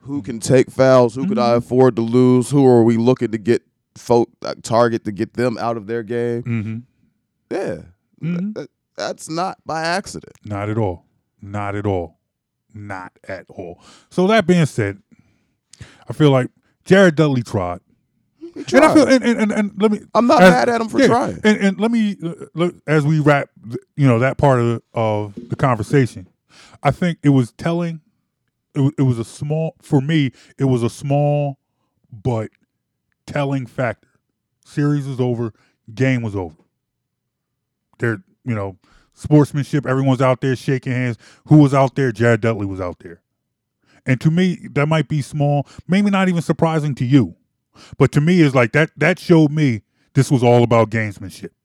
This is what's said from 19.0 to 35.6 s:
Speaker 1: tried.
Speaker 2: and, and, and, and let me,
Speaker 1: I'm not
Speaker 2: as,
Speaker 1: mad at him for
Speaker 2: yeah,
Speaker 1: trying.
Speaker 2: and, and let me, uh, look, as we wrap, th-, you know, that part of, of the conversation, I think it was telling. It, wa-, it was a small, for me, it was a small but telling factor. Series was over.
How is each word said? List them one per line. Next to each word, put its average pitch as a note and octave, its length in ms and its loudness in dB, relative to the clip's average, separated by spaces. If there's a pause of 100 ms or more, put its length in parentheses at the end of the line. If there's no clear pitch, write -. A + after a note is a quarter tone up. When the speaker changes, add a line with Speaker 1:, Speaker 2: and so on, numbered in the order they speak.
Speaker 1:
tried. B3+ 160 4
Speaker 2:
and, - 20 -12
and, A#3+ 160 0
and, G#3+ 120 0
and G3+ 300 -4
let A3 100 2
me, G#3 80 -4 (140)
Speaker 1:
I'm A#3+ 120 2
not C4 160 6
Speaker 2:
as, F#3 80 10
Speaker 1:
mad A#3+ 180 2
at A#3 120 -2
him A3+ 80 -6
for A#3 120 -2
Speaker 2:
yeah, C4 60 4
Speaker 1:
trying. C4+ 380 0
Speaker 2:
and, G#3+ 160 4
and G3 200 -2
let A3+ 100 0
me, G#3+ 320 0
uh, E3 100 -8 (220)
look, F3 200 -4 (120)
as D3+ 200 2
we D#3 140 2
wrap, C#3+ 280 2 (160)
th-, A#2 120 -14 (200)
you C#3+ 100 2
know, A#2+ 120 4
that C3 200 -2
part C3+ 220 4
of, A#2 220 -2 (100)
of G#2+ 420 -4 (140)
the - 80 -8
conversation, A#2 720 -2 (540)
I C#3+ 80 2
think E3+ 320 -4
it D3 80 4
was C3 220 2
telling. E3+ 480 -6 (760)
It, D3 60 -4
wa-, C#3 180 2
it D3 40 0
was B2+ 160 0
a A2+ 60 -6
small, D#3 560 -8
for C#3+ 200 0
me, C#3+ 320 0 (260)
it C#3 60 -2
was B2+ 180 0
a A#2 80 -2
small C#3+ 680 -4 (540)
but A2 380 -6 (760)
telling C#3 400 -4
factor. A#2 420 -8 (560)
Series D3 420 -2
was C3 140 -8
over. A#2+ 340 -4 (400)